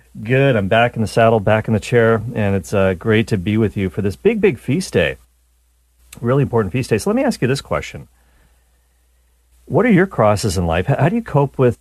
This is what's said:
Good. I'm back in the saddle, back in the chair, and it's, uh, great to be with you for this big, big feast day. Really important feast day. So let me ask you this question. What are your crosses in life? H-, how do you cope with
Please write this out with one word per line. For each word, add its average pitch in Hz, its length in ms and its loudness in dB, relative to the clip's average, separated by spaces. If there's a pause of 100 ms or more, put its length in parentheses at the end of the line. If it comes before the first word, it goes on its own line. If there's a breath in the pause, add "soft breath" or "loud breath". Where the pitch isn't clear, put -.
(240 soft breath)
Good. 131 320 2
I'm 98 120 -2
back 117 280 2
in 113 80 -2
the 98 40 -4
saddle, 113 320 2
back 107 280 0
in 113 80 0
the 101 40 0
chair, 113 360 2 (180)
and 101 220 -2
it's, 95 180 -6
uh, 95 220 2
great 110 320 0
to 110 100 -2
be 98 180 -2
with 110 220 0
you 95 140 -2
for 104 100 -8
this 95 140 -2
big, 226 260 0
big 175 160 2
feast 123 360 -4
day. 76 240 0 (1040)
Really 127 220 0
important 107 280 -2
feast 127 200 -4
day. 107 80 2
So 196 100 -6
let 214 60 0
me 269 80 0
ask 240 180 -2
you 127 60 0
this 135 140 -2
question. - 460 -8 (1600)
What - 200 0
are 247 60 4
your 180 140 4
crosses 104 540 0
in 87 80 0
life? 82 200 0
H-, 139 120 0
how 139 100 2
do 220 60 -4
you 233 80 -4
cope 143 340 -2
with 123 240 2